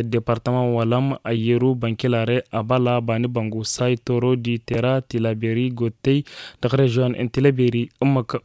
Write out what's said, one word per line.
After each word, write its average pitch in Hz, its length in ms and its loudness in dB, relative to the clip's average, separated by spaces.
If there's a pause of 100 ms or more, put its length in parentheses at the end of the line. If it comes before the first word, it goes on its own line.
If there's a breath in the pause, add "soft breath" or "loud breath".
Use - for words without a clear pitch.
(160)
departement 120 600 0
walam 123 420 0 (140)
ayeru 120 440 2
bankilare 117 600 0 (220)
abala 123 420 0
bani 117 260 0
bangu 110 380 -4
sai 123 320 -2
toro 123 380 0
di 120 200 -2 (120)
tera 131 340 0
Tilaberi 113 640 -2 (140)
gotei 135 440 0 (380 loud breath)
daga 127 160 0
region 127 340 2 (220)
Tilaberi 127 500 2 (200)
ummak 135 260 2 (160)